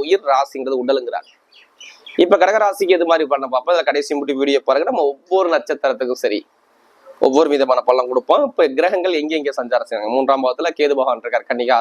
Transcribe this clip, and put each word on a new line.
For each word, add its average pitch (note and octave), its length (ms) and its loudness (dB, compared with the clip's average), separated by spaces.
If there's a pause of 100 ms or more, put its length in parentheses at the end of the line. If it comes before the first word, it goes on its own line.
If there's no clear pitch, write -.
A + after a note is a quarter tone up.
உயிர், E3+ 200 0 (100)
ராசிங்கிறது C3+ 500 -2
உடலுங்கிறாங்க. B2 480 -4 (920)
இப்ப F3+ 200 2
கடகராசிக்கு G3 540 2
எது E3+ 140 0
மாதிரி E3 220 2
பண்ண C3+ 140 -2
பார்ப்போம். B2+ 280 -2
அதுல E3 140 0
கடைசி C#3+ 300 -2
முடி C#3+ 220 -4
வீடியோ C#3 280 2
பாருங்க. C#3 220 2
நம்ம G#3+ 200 0
ஒவ்வொரு F3+ 440 0
நட்சத்திரத்துக்கும் C3 680 -2
சரி G#2 160 -2 (880)
ஒவ்வொரு C#3+ 280 4
விதமான B2+ 340 2
பலன் B2+ 240 2
கொடுப்போம். B2+ 380 2
இப்ப E3 180 2 (100)
கிரகங்கள் F3+ 420 0
எங்க D3+ 200 -4
எங்க C#3 180 -4
சஞ்சாரம் A#2+ 320 -2
செய்றாங்க? G#2+ 240 -4
மூன்றாம் C3+ 300 0
பாவத்துல C#3 340 -2
கேது D3 220 2
பகவான் B2 240 -2
இருக்கார் A#2 260 -2
கன்னிகா B2 300 0